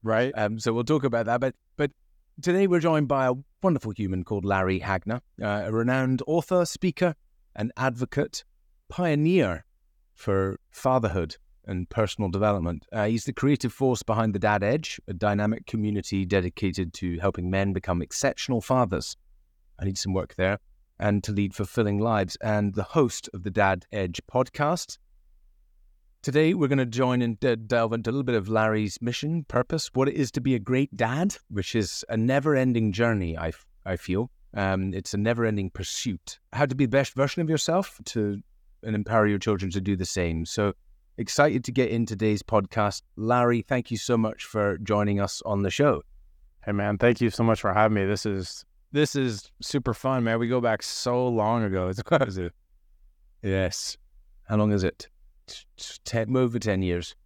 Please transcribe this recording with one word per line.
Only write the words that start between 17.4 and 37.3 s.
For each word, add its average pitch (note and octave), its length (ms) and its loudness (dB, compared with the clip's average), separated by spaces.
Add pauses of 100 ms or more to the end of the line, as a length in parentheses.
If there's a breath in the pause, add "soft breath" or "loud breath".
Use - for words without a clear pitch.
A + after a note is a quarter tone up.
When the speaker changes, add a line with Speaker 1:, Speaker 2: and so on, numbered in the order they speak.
Speaker 2:
men G2 220 0
become F2+ 280 -2
exceptional - 580 -2
fathers. A2+ 560 0 (600)
I - 80 -6
need F#2+ 120 -2
some F#2+ 160 -4
work F#2 220 -4
there. F#2+ 220 2 (420)
And G#2 240 2
to - 80 -6
lead G2+ 220 0
fulfilling G2+ 460 0
lives, G#2+ 420 0
and G#2 320 0
the G2 100 -2
host - 500 0
of F2+ 100 -10
the G2+ 80 -6
Dad F#2+ 400 2
Edge F#2 280 -4 (100)
podcast. D3 680 -2 (1300)
Today, D#3 320 4
we're D3 120 2
gonna C3 200 2
join B2 340 2
and A#2 180 0
de-, B2+ 160 2
delve A2+ 380 0
into A2+ 160 -2
a - 20 -2
little C#3 120 -2
bit B2 120 0
of G2+ 140 0
Larry's A2 500 2
mission, D3 440 -4
purpose, - 500 -2
what C3+ 160 2
it - 60 -6
is C#3 160 0
to C#3 100 -4
be C3 140 2
a A#2 40 0
great B2+ 380 -2
dad, C3+ 380 0 (140)
which G2+ 260 -4
is G#2 340 -2
a A2+ 80 -2
never-ending B2+ 760 2
journey, G2 440 0
I E2 120 -4
f-, - 160 -12 (200)
I F#2 100 -2
feel. G2 360 -2 (240)
Um, F#2+ 380 0
it's F#2+ 200 -8
a G2+ 40 -2
never-ending G#2+ 520 0
pursuit. - 720 -8 (120)
How D3 140 2
to C3 100 -2
be C#3 100 2
the A#2 40 0
best C3+ 240 2
version C#3 300 0